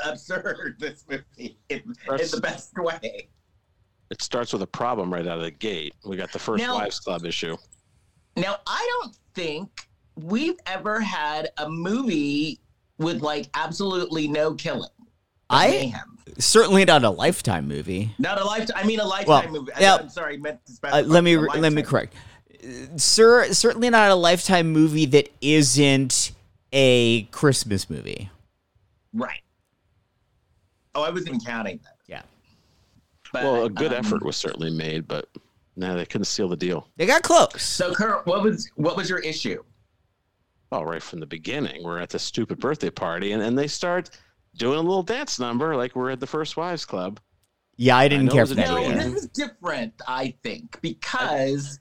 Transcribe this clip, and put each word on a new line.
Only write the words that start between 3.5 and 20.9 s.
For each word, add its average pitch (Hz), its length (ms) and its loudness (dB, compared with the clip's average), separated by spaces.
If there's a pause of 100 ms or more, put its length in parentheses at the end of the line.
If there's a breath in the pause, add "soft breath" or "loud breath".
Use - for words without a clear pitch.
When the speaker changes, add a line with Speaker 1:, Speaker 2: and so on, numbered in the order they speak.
Speaker 2:
It - 100 -12
starts 120 320 -4
with 107 100 -2
a 90 40 -8
problem 113 460 -4
right 85 120 -4
out 85 120 -4
of 82 80 -6
the 82 60 -8
gate. 82 440 -8 (100)
We 98 120 -10
got 92 160 -10
the - 60 -8
first 110 220 -4
Speaker 1:
Now 247 140 -4
Speaker 2:
Wives 104 240 -4
Club 85 260 -8
issue. 82 300 -6 (800)
Speaker 1:
Now, 202 220 -4 (100)
I 480 340 -4
don't 277 140 -14 (180)
think 165 540 -10 (300)
we've 233 400 -4 (100)
ever 208 320 -6
had 156 580 -4
a 151 120 -6
movie 160 920 -2 (380)
with, 160 240 -4
like, 151 340 -4
absolutely 165 720 -4
no 151 280 0
killing. 143 340 -8 (600)
Speaker 3:
I 151 200 8
Speaker 1:
Mayhem. 135 480 -4 (200)
Speaker 3:
certainly 190 460 6
not 160 220 8
a 107 40 6
Lifetime 92 580 0
movie. 92 520 -4
Speaker 1:
Not 196 220 0
a - 20 -2
Lifetime, 220 340 -4
I 196 80 -2
mean, 220 140 2
a 208 60 0
Lifetime 190 480 4
Speaker 3:
Well, 151 80 -6
Speaker 1:
movie. 131 180 -14
Speaker 3:
yeah. 190 160 8
Speaker 1:
I'm - 140 -2
sorry, 151 280 -8
meant 151 280 -10
to - 80 -20
Speaker 3:
Uh, - 20 -20
Speaker 1:
specify 143 260 2